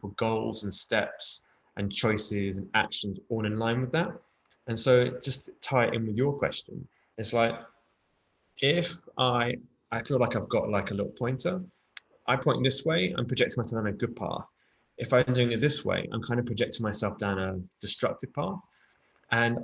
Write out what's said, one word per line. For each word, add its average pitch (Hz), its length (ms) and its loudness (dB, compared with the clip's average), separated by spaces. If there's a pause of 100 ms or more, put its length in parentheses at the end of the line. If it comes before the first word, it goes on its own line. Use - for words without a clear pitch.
for 101 120 -8
goals 110 520 -2
and 98 100 -4
steps - 680 -2 (340)
and 101 160 -2
choices 104 640 2
and 95 160 -8
actions 101 440 0 (100)
all 110 180 -2
in 107 100 -2
line 113 240 0
with 123 120 -2
that. 170 180 0 (560)
And 113 120 -2
so 123 420 6
just - 260 -4
to - 140 -18
tie 123 260 2
it 104 80 0
in 113 120 -2
with 104 100 -2
your 139 160 2
question, - 540 -4 (320)
it's 107 140 -4
like, 117 280 2 (960)
if 165 340 2 (240)
I, 123 400 2 (340)
I 113 120 -2
feel 135 160 0
like 117 180 2
I've 101 120 -2
got, 110 220 0
like, 101 200 0
a 101 40 -4
little 98 180 -4
pointer, 170 500 -2 (640)
I 127 100 2
point 131 260 0
this 127 220 2
way, 165 320 0
I'm 120 100 -2
projecting 127 320 2
myself 113 220 -2
on 104 80 -2
a 98 40 -2
good 113 240 -4
path. - 320 -6 (500)
If 123 140 -2
I'm 127 200 6
doing 123 200 4
it 113 80 0
this 139 240 2
way, 92 280 0
I'm 113 100 -2
kind 120 160 0
of 120 80 -2
projecting 113 360 -2
myself 104 360 -2
down 98 200 0
a 95 200 -2 (220)
destructive - 540 -2
path. 185 240 -4 (720)
And 117 340 2